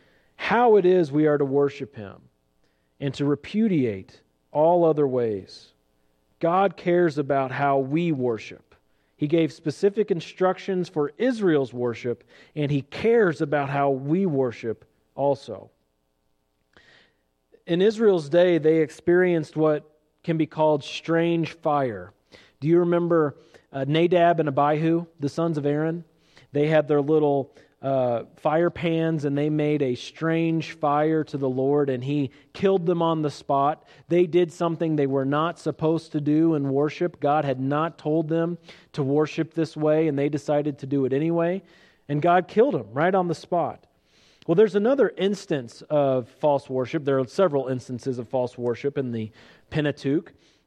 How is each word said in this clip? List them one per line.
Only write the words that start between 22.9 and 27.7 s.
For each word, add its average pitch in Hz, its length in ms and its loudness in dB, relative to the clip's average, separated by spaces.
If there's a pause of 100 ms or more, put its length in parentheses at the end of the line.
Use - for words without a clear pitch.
uh, 135 160 -6
Nadab 170 500 4
and 151 100 0
Abihu, 156 580 0 (120)
the 143 100 -4
sons 165 300 -4
of 143 80 -4
Aaron? 160 380 -2 (480)
They 147 160 0
had 156 180 2
their 147 140 2
little, 143 520 0 (300)